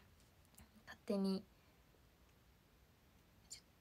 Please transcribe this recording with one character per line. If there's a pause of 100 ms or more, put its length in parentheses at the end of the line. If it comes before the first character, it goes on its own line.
(840)
勝
手
に、 (2000)
ち
ょ (220)